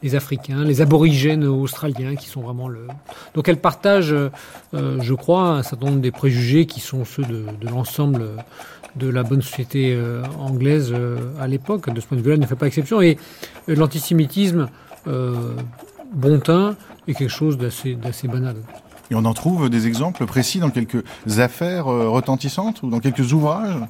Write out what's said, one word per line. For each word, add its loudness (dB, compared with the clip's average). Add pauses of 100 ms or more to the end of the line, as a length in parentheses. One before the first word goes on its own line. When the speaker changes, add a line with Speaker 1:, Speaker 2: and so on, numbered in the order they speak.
Speaker 1:
les -2
Africains, -2
les 2
aborigènes 4
australiens -2
qui -14
sont -12
vraiment -8
le, -12 (480)
donc 0
elle 4
partage, 2
euh, 0 (420)
je -2
crois, 2
un 2
certain -6
nombre 2
des 0
préjugés 2
qui -8
sont -6
ceux -6
de, -8 (160)
de -6
l'ensemble -2 (680)
de -4
la 0
bonne 2
société, -2
euh, -2 (160)
anglaise, 2
euh, -2 (200)
à -4
l'époque. -2
De -4
ce -10
point -2
de 0
vue-là, 4
elle 4
ne 4
fait -4
pas 0
exception. 2
Et, 6 (500)
euh, 2
l'antisémitisme, 2 (360)
euh, -2 (800)
bon 4
teint 2 (300)
est -4
quelque -2
chose -2
d'assez, -4
d'assez -8
banal. -4 (540)
Speaker 2:
Et -2
on 2
en 2
trouve 2
des 2
exemples -2
précis 0
dans 2
quelques -2 (340)
affaires, 0
euh, 2
retentissantes 0
ou -4
dans 0
quelques 0
ouvrages ? 0 (140)